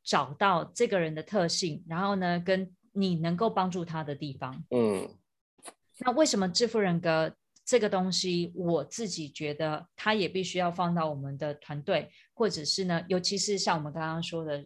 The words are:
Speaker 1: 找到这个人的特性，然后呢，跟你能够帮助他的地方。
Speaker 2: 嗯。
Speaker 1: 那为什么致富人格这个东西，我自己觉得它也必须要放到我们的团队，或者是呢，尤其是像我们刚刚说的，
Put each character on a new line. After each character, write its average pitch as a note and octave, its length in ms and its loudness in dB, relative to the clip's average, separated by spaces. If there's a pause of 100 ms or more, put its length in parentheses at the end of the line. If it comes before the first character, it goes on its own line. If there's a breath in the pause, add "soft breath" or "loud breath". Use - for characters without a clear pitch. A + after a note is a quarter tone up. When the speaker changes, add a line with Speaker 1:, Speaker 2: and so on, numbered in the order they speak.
Speaker 1:
找 C#3+ 300 0
到 F3 320 2
这 A#3 240 0
个 G3+ 100 2
人 D#3+ 160 0
的 D#3 80 -6
特 F#3 240 0
性， E3+ 400 -4
然 E3 140 -4
后 G3 160 0
呢， F3 240 0
跟 F#3 340 0 (200)
你 F#3+ 220 2
能 E3 200 0
够 A3+ 140 2
帮 F#3+ 200 0
助 F3 140 -4
他 D#3+ 180 -6
的 D3 120 -6
地 C#3+ 180 -8
方。 C3+ 380 -10
Speaker 2:
嗯。 G#2+ 360 2 (920)
Speaker 1:
那 B3+ 140 0
为 D#4 120 4
什 A#3 140 4
么 F#3 100 2
致 A3+ 180 2
富 A3+ 120 0
人 F3+ 200 2
格 D#3+ 380 2 (280)
这 A#3+ 160 4
个 G3+ 100 2
东 F#3 220 2
西， F3 420 0
我 E3+ 300 2
自 A3+ 240 -6
己 D#3+ 200 -6
觉 D3 240 -6
得 D3+ 440 -4
它 G#3+ 180 2
也 F#3 140 2
必 F#3 160 -2
须 F3+ 120 -6
要 F3+ 140 2
放 F3 240 0
到 D#3+ 160 2
我 C#3+ 60 -6
们 C#3 200 -6
的 D3 180 -4
团 D3 280 -10
队， D#3+ 260 0 (240 soft breath)
或 A3 160 2
者 E3 160 -4
是 F#3+ 200 -2
呢， E3+ 240 0
尤 F#3 100 2
其 G3+ 180 -2
是 G3 220 0
像 F3+ 180 2
我 D#3 60 -2
们 D3 100 -8
刚 E3 80 -6
刚 D#3+ 220 -2
说 E3 220 -4
的， D3 220 -4